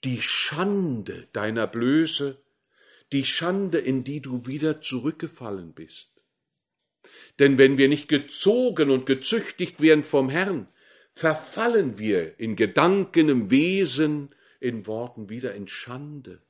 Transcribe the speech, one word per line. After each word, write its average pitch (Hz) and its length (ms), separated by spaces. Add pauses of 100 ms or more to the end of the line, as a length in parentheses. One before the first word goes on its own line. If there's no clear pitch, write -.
die 123 180
Schande 160 1120
deiner 110 320
Blöße, 139 720 (720)
die 139 120
Schande, 175 560
in 131 240
die 143 180
du 123 240
wieder 151 360
zurückgefallen 117 920
bist.“ - 360 (1300)
Denn 139 180
wenn 135 200
wir 135 120
nicht 147 180
gezogen 185 840
und 131 160
gezüchtigt 160 760
werden 151 240
vom 135 240
Herrn, 165 380 (440)
verfallen 165 840
wir 98 420
in 113 160
Gedanken, 160 720
im 120 220
Wesen, 151 840 (280)
in 113 260
Worten 113 420
wieder 117 240
in 101 140
Schande. 131 840